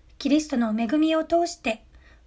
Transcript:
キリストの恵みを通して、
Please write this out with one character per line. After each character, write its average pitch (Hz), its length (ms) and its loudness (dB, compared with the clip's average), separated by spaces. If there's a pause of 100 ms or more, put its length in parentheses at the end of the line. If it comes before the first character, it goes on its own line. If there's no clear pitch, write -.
(180)
キ 277 120 -2
リ 302 100 4
ス 302 80 -6
ト 277 80 -4
の 233 140 0
恵 226 280 0
み 320 160 2
を 320 80 2
通 339 240 0
し - 160 -10
て、 - 220 -6 (420)